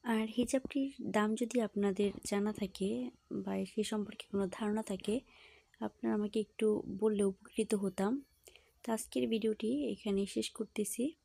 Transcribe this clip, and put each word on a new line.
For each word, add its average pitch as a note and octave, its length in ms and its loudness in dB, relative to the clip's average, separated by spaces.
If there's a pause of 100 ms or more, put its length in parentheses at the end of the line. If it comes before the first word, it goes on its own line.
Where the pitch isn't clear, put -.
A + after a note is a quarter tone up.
আর A3 240 2
হিজাবটির C4 840 -2
দাম G#3+ 240 2
যদি A#3 260 0
আপনাদের G3+ 500 2 (140)
জানা G#3 280 0
থাকে A3 560 -4 (220)
বা F#3+ 340 -2
সে G#3 180 -2
সম্পর্কে G#3 480 -4
কোনো G3 200 2
ধারণা G#3+ 320 -2
থাকে, G#3 360 -2 (600)
আপনারা A3+ 360 -2
আমাকে G#3 240 0
একটু G#3+ 460 2
বললে G3+ 380 2
উপকৃত G#3+ 520 0
হতাম। G3+ 500 0 (580)
তো A#3 80 -2
আজকের A#3+ 360 -2
ভিডিওটি A3+ 640 0
এখানে G3 340 0
শেষ A3 240 -2
করতেছি। A3 760 -4